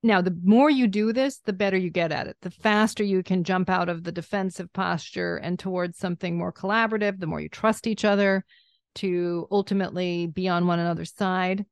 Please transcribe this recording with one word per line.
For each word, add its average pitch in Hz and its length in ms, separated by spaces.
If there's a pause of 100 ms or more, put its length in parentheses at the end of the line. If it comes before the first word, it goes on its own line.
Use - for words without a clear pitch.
Now, 202 160
the 180 220
more 233 260
you 254 180
do 214 260
this, 262 260
the 208 140
better 190 240
you 180 120
get 165 220
at - 160
it. - 140
The 180 100
faster 214 540
you 185 180
can 185 220
jump 185 240
out 180 180
of 170 160
the 175 80
defensive 185 640
posture 175 640
and 175 200
towards 180 400
something 175 400
more 175 140
collaborative, 214 680
the 170 80
more 151 120
you 156 80
trust - 400
each 220 160
other 196 400 (520)
to 175 540
ultimately 180 800
be 185 220
on 175 180
one 170 120
another's 170 340
side. 185 580